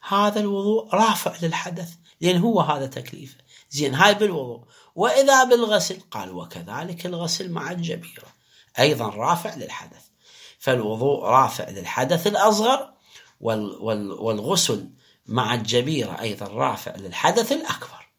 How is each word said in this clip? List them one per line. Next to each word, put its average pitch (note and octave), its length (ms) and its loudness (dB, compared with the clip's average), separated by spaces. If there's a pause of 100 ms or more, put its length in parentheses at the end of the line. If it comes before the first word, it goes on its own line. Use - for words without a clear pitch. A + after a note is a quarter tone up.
هذا G#3 320 2
الوضوء G#3 560 0
رافع G#3 460 2
للحدث، E3+ 480 -6 (320)
لأن F3+ 160 4
هو G3+ 240 4
هذا C#3+ 260 0
تكليفه. - 500 -14 (340)
زين، C#3 240 -2
هاي G3 180 8
بالوضوء. D3+ 500 -2 (320)
وإذا C4 480 6
بالغسل، G#3+ 560 2 (120)
قال: F#2+ 200 -8
"وكذلك G2+ 760 -10
الغسل F3 460 -4
مع D#3+ 200 -6
الجبيرة، - 560 -8 (520)
أيضًا B2 300 4
رافع C#3+ 460 -2
للحدث". - 460 -14 (580)
فالوضوء B2 640 0
رافع A#2+ 460 4
للحدث C3 580 -2
الأصغر، G#3+ 680 2 (480)
وال-، G#2+ 400 -4
وال-، G#2 300 -4
والغسل A2 760 -2 (360)
مع A2+ 280 -2
الجبيرة B2 680 -2
أيضًا G#2 240 -8
رافع B2 500 -4
للحدث F3 560 0
الأكبر. - 680 -6